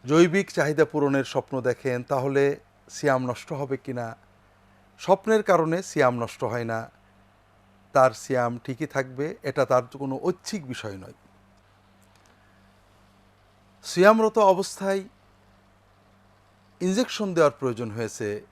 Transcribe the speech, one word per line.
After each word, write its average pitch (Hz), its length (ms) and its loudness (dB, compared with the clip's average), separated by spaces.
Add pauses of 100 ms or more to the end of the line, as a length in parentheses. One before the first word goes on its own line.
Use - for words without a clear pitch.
জৈবিক 170 460 4
চাহিদা 151 340 2
পূরণের 143 380 0
স্বপ্ন 131 380 -4
দেখেন, 123 420 -2
তাহলে 139 560 0 (300)
সিয়াম 131 360 0
নষ্ট 123 280 -8
হবে 135 240 -6
কিনা? 120 380 -10 (840)
স্বপ্নের 208 440 2
কারণে 170 400 2
সিয়াম 127 320 2
নষ্ট 117 280 -6
হয় 120 200 -4
না, 113 280 -6 (1000)
তার 131 180 6
সিয়াম 120 520 -4
ঠিকই 139 220 -6
থাকবে, 139 580 -6
এটা 139 220 0
তার 127 180 2 (160)
কোনো 135 240 -6
ঐচ্ছিক 175 440 -6
বিষয় 110 300 -10
নয়। 92 160 -16 (2750)
সিয়ামরত 220 540 4
অবস্থায় 196 680 2 (1800)
ইনজেকশন 190 540 -2
দেওয়ার 156 260 4
প্রয়োজন 117 320 -4
হয়েছে 104 600 -6